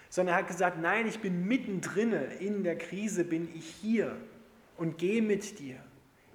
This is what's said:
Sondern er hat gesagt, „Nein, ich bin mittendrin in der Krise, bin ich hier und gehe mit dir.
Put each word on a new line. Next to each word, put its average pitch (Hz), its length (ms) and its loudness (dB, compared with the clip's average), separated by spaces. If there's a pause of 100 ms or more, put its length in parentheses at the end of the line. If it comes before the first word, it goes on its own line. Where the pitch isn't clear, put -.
Sondern 180 260 4
er 190 40 6
hat 190 80 0
gesagt, 175 340 2
„Nein, 208 260 2
ich - 120 -4
bin 180 260 0
mittendrin 214 680 0 (260)
in 196 240 -2
der 165 140 0
Krise, 180 480 -2
bin 165 280 -2
ich 160 120 -12
hier 202 500 0 (640)
und 165 200 -2
gehe 208 240 2
mit 202 380 0
dir. 131 160 -10 (600)